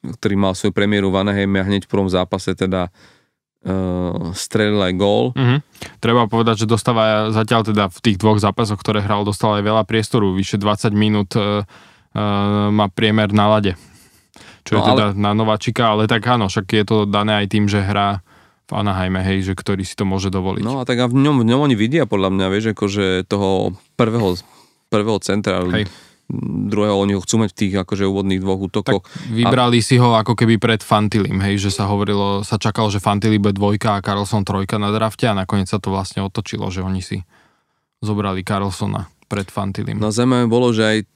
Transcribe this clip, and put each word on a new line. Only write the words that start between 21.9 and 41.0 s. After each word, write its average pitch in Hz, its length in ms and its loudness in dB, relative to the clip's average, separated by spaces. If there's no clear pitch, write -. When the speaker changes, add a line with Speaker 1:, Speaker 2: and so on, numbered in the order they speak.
Speaker 1:
podľa 98 280 0
mňa, 95 160 0
vieš, 104 240 -2
akože 101 340 -2
toho 101 240 -2
prvého, 110 440 0
prvého 104 320 -2
centra, 98 420 -2
Speaker 2:
Hej. 90 260 -2
Speaker 1:
druhého, 104 300 0
oni 101 160 2
ho 98 80 0
chcú - 180 -2
mať 110 140 0
v - 60 -20
tých 98 180 -2
akože 98 300 -2
úvodných 98 340 0
dvoch 95 220 -2
útokoch. 98 400 -2
Speaker 2:
Tak - 260 -16
vybrali 120 520 2
Speaker 1:
A 107 60 0
Speaker 2:
si 131 100 4
ho 120 180 6
ako 107 200 2
keby 113 220 4
pred 110 240 0
Fantilim, 101 640 0
hej, 98 180 0
že 98 140 0
sa 107 120 -2
hovorilo, 101 580 -2
sa 113 120 -2
čakalo, 107 320 0
že 101 120 -2
Fantili 107 380 2
bude 101 140 2
dvojka 101 460 0
a 98 80 -6
Carlson 101 380 -2
trojka 98 340 -2
na 104 120 -2
drafte 110 360 -2
a 110 80 2
nakoniec 95 340 -2
sa - 100 -4
to 98 120 -4
vlastne 95 320 -4
otočilo, 104 460 -6
že 95 120 -6
oni 92 220 -4
si 98 180 -8
zobrali 101 420 -2
Carlsona 101 600 -4
pred 101 220 -6
Fantilim. 101 500 -6
Speaker 1:
No 107 140 -2
zaujímavé 123 360 2
bolo, 120 240 2
že 110 140 0
aj 107 140 2